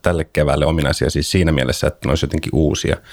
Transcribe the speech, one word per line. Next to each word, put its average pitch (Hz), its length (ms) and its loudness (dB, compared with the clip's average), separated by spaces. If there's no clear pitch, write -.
tälle 85 220 0
keväälle 73 420 0
ominaisia 71 440 0
siis 71 220 -2
siinä 87 200 2
mielessä, 65 360 0
että - 200 -4
ne 62 40 0
olisi - 140 0
jotenkin 80 300 -4
uusia. - 420 0